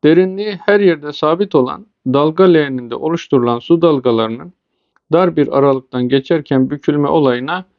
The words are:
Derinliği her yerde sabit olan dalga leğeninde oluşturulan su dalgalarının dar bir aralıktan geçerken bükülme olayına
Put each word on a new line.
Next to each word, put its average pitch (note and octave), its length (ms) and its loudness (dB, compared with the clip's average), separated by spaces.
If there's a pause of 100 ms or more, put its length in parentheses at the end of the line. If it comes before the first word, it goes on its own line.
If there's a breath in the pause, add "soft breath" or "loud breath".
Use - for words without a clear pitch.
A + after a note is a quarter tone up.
Derinliği F#3 600 2
her G3+ 140 4
yerde D3+ 340 0
sabit E3+ 420 -2
olan B2+ 320 -4 (200)
dalga D3+ 360 2
leğeninde C3+ 520 0
oluşturulan B2 640 -4
su E3 220 0
dalgalarının B2+ 720 -2 (580)
dar E3+ 240 2
bir D3 220 0
aralıktan C3 520 0
geçerken C3+ 600 0
bükülme D3 380 -2
olayına D3 580 -2 (140)